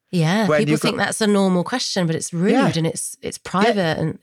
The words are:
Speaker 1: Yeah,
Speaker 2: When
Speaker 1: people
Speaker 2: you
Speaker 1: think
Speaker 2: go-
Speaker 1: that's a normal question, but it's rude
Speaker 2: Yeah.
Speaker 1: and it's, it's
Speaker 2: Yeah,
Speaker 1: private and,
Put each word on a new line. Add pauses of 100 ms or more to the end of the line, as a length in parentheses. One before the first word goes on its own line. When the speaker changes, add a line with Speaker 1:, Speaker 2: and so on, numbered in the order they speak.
(100)
Speaker 1:
Yeah,
Speaker 2:
When
Speaker 1:
people
Speaker 2:
you
Speaker 1:
think
Speaker 2:
go-
Speaker 1:
that's
a
normal
question,
but
it's
rude
Speaker 2:
Yeah.
Speaker 1:
and
it's,
it's
Speaker 2:
Yeah,
Speaker 1:
private
and,